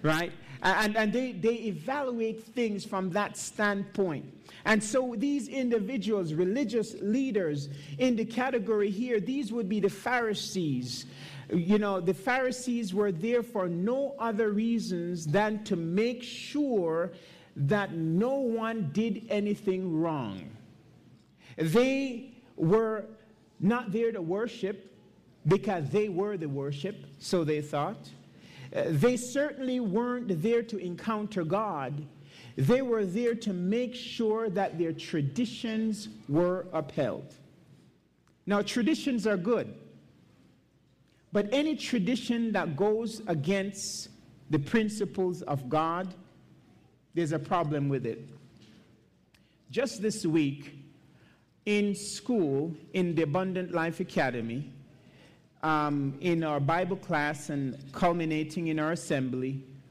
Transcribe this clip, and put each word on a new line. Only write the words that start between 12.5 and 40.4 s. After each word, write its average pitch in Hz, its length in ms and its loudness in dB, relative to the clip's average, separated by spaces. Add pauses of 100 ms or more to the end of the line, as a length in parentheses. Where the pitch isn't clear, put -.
were 202 180 2
there 233 300 0
for 202 260 -2
no 240 500 0
other 220 320 0
reasons 180 760 -2
than 214 380 2
to 196 120 0
make 208 460 0
sure 190 880 -2 (440)
that 190 360 2
no 165 420 2
one 226 580 -2
did 220 360 -2
anything 190 720 0
wrong. 117 500 -4 (1040)
They 247 760 2 (240)
were 214 480 2 (560)
not 233 320 2
there 233 200 2
to 196 100 -6
worship 196 680 -4 (540)
because 185 440 2
they 214 180 2
were 196 280 -2
the 160 120 -6
worship, 139 560 -6 (140)
so 170 260 0
they 151 160 0
thought. 151 480 -4 (680)
Uh, - 140 0
they 208 280 4
certainly 269 640 -2
weren't 226 640 -2
there 233 200 2
to 226 160 -8
encounter 196 680 -4
God. 151 600 -2 (520)
They 240 260 4
were 226 220 0
there 226 300 0
to 214 180 -4
make 196 420 -2
sure 220 560 -2
that 180 280 -2
their 165 140 0
traditions 220 1160 -4 (200)
were 175 440 2
upheld. 139 640 -4 (1120)
Now, 202 160 2
traditions 240 640 0
are 208 100 2
good, 180 380 -2 (1600)